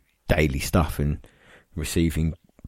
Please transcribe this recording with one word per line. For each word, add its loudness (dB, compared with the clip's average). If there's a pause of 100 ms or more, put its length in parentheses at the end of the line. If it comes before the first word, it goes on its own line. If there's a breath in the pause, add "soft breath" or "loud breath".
(280)
daily 2
stuff 0
and -2 (480 soft breath)
receiving 0 (340)